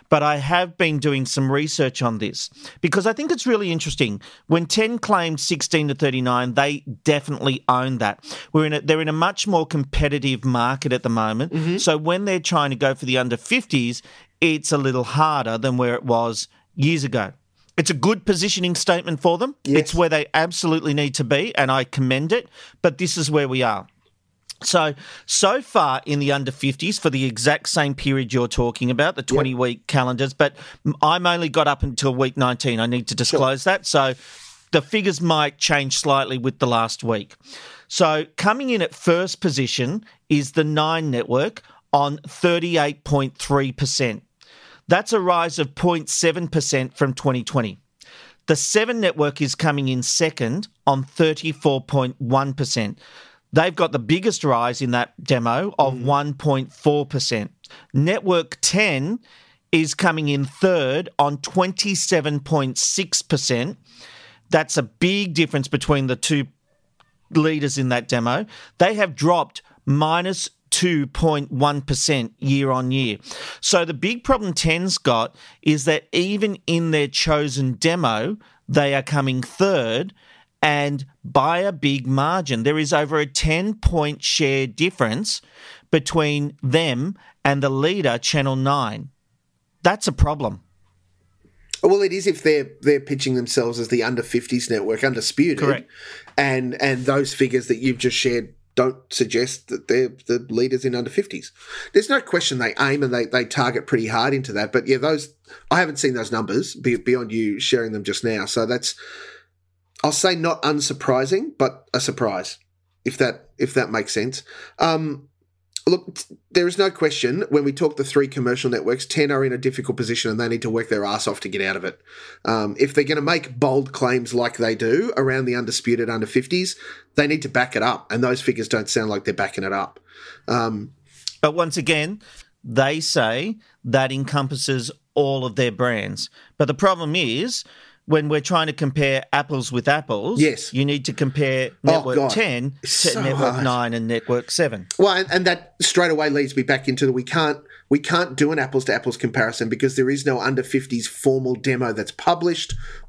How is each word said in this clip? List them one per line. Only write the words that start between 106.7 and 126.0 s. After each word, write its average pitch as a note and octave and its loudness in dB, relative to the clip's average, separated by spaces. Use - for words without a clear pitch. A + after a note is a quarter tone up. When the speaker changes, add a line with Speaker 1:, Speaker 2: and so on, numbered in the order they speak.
Speaker 2:
be-, A#2+ 0
beyond A#2+ 0
you A2 -2
sharing A#2 0
them G#2 -6
just G2+ -4
now. G#2+ -2
So A2 -2
that's, A#2+ -4
I'll D3 2
say F#3 2
not E3 -2
unsurprising, C#3+ 0
but - 0
a B2+ 0
surprise, G#2 -4
if - -4
that, - 0
if B2+ -2
that A2 0
makes A2 -4
sense. A#2+ -4
Um, D#3 -2
look, F3+ 0
t-, - -14
there F3 2
is F3 -4
no F#3+ 2
question D3+ 0
when C#3+ 2
we C#3 0
talk D3+ 0
the C#3 0
three C#3 2
commercial B2+ -2
networks, A#2+ -2
ten D3 0
are C3+ 0
in B2+ 0
a B2 -4
difficult C3 -4
position A2+ -2
and A2 -2
they A#2 0
need A2+ -2
to A#2 -4
work A2+ -2
their G#2 0
ass G#2+ -2
off G2+ -4
to G2 -8
get F#2+ -4
out F#2+ -2
of F2+ -8
it. - -8
Um, G#2+ 0
if C#3 2
they're C#3+ 4
gonna D3+ -2
make C#3+ -2
bold C3+ 2
claims A#2+ 0
like A#2+ 0
they A2+ 0
do C3 0
around C3 0
the B2 -2
undisputed A#2 -2